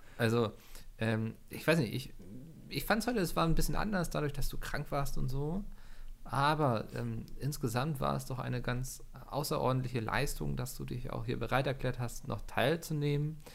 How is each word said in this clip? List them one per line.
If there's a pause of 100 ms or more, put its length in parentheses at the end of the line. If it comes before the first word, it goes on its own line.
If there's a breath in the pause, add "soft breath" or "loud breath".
(180 soft breath)
Also, (480 soft breath)
ähm, (160)
ich
weiß
nicht,
ich, (540)
ich
fand's
heute,
es
war
ein
bisschen
anders,
dadurch,
dass
du
krank
warst
und
so. (600 soft breath)
Aber,
ähm, (140)
insgesamt
war
es
doch
eine
ganz (280)
außerordentliche
Leistung,
dass
du
dich
auch
hier
bereit
erklärt
hast,
noch
teilzunehmen. (180)